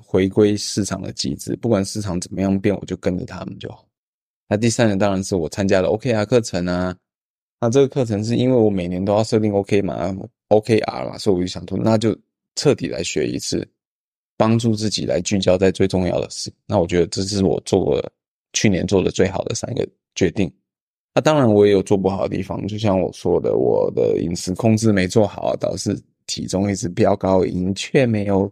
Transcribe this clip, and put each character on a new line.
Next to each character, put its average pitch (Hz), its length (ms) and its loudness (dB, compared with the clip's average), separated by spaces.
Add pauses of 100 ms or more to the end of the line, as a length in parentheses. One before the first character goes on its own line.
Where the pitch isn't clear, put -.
回 95 260 2
归 104 280 4
市 - 280 -4
场 95 160 -6
的 95 120 -10
机 67 240 -6
制， - 200 -6
不 - 120 -6
管 101 160 2
市 107 180 -8
场 92 180 -4
怎 - 140 -12
么 90 60 -4
样 98 200 2
变， 98 140 0
我 - 120 -8
就 92 100 -6
跟 90 200 -4
着 87 80 -6
他 90 200 -12
们 - 140 -12
就 - 120 -14
好。 - 160 -20 (600)
那 104 80 0
第 113 120 2
三 113 200 2
个 101 80 0
当 101 160 2
然 95 100 -2
是 98 140 -2
我 80 120 -2
参 101 180 -4
加 95 140 4
了 92 80 2
O 104 80 2
K 120 160 -2
R 107 140 0
课 123 140 2
程 90 260 -4
啊， 90 280 -2 (680)
那 117 100 0
这 135 100 4
个 135 80 4
课 131 160 -2
程 107 180 -2
是 117 140 -2
因 123 140 2
为 127 60 4
我 110 120 6
每 92 200 -2
年 90 140 -4
都 101 120 2
要 107 80 4
设 110 160 0
定 107 160 0
O 101 80 2
K 101 180 0
嘛 87 340 -4 (340)
，O 107 120 6
K 110 200 2
R - 280 -6
嘛， - 80 -12
所 - 160 0
以 90 40 4
我 90 40 0
就 90 60 -2
想 92 220 -10
说， 95 100 -4
那 113 180 2
就 110 180 0 (420)
彻 139 180 2
底 - 140 -8
来 60 140 -6
学 73 260 -2
一 62 100 -4
次， - 280 -6 (720)
帮 113 220 4
助 113 160 0
自 107 160 -4
己 - 160 -4
来 73 140 -2
聚 98 180 -2
焦 92 180 2
在 95 140 4
最 95 160 0
重 92 180 0
要 87 160 -2
的 - 100 -6
事。 - 220 -10 (140)
那 104 140 2
我 85 60 2
觉 87 120 0
得 85 80 4
这 - 160 -6
是 98 220 0
我 73 200 2
做 95 180 2
过 76 200 0
的， - 100 -10 (400)
去 - 160 0
年 90 180 0
做 92 160 2
的 87 80 0
最 92 180 0
好 92 160 -6
的 - 100 -6
三 - 200 -8
个 - 120 -2 (280)
决 90 160 2
定。 82 220 -4 (640)
那 139 60 2
当 151 160 4
然 127 140 4
我 104 140 8
也 104 80 6
有 95 100 4
做 104 140 2
不 95 120 2
好 95 180 -2
的 95 100 -4
地 95 60 -4
方， 92 240 -8
就 104 100 -6
像 101 240 2
我 85 120 -2
说 87 280 0
的， 53 160 0
我 53 360 2
的 53 280 0
饮 85 140 -4
食 92 200 -6
控 110 220 2
制 110 160 2
没 92 140 2
做 104 200 2
好， - 300 -4
导 - 200 -4
致 101 220 -4 (280)
体 67 200 -8
重 98 240 -2
一 101 40 0
直 92 140 -6
飙 98 280 2
高， 92 280 2
赢 92 300 -2
却 135 300 0
没 107 220 0
有 101 260 0